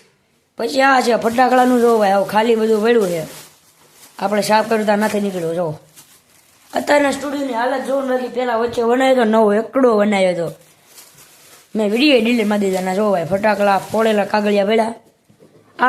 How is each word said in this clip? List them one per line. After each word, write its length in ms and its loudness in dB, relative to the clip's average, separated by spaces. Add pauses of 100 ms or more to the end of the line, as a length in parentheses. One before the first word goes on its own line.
(580)
પછી 280 -2
આ 160 4
છે 160 0
ફટાકડાનું, 600 2
જો 180 4
ભાઈ, 160 2
આવું 180 0
ખાલી 240 2
બધું 280 2
પડ્યું 300 2
છે, 80 -6 (960)
આપણે 240 -2
સાફ 260 0
કરતા 280 0
નથી 280 -2
નીકળ્યું. 340 -4
જો 80 -2 (1080)
અત્યારના 400 0
સ્ટુડિયોની 480 -6
હાલત 260 -4
જોઉં 200 -2
ને, 80 -2
બાકી 240 -4
પેલા 240 -2
વચ્ચે 220 -4
બનાવ્યો 340 2
તો, 60 2
નવો 360 2
એકડો 280 0 (100)
બનાવ્યો 400 2
તો. 80 -4 (1300)
મેં 160 -2
વીડિયો 320 2
ડિલીટ 280 0
મારી 200 -2
દીધા. 180 -4
ના, 100 -4
જો 120 0
ભાઈ, 220 -2
ફટાકડા, 460 0 (120)
ફોડેલા 420 0
કાગળિયા 380 0
પડ્યા. 240 0 (840)
આ 100 2